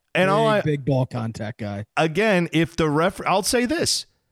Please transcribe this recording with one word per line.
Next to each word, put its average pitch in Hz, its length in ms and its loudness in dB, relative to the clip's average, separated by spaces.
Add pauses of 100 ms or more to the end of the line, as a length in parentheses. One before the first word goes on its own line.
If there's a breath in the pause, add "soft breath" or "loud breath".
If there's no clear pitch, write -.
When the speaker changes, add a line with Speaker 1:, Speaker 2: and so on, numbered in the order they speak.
(140)
Speaker 1:
And 185 160 2
all 220 200 4
Speaker 2:
Big, 214 80 2
Speaker 1:
I - 40 2
Speaker 2:
big 147 220 -2
ball 131 220 2
contact 113 540 -8
guy. 101 240 -8 (120)
Speaker 1:
Again, 170 560 2
if 160 240 0
the 160 120 2
ref-, 160 380 0
I'll 185 160 0
say 247 240 0
this, - 400 -2 (260)